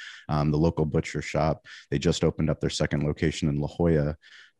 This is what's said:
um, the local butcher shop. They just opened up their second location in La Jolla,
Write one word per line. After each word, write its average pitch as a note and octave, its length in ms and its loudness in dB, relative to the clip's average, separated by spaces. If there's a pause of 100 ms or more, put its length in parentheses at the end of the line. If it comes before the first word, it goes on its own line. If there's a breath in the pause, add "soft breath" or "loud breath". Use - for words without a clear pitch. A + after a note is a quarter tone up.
(300 loud breath)
um, D2+ 220 2
the D2 60 2
local D#2+ 280 2
butcher D#2 360 -2
shop. D2+ 440 -2 (260 loud breath)
They C#2+ 80 0
just E2 240 2
opened D#2 260 0
up D2 120 -2
their - 80 0
second D2 340 -2
location D2+ 460 0
in C#2+ 100 0
La D2 80 -2
Jolla, D#2 480 2 (440 loud breath)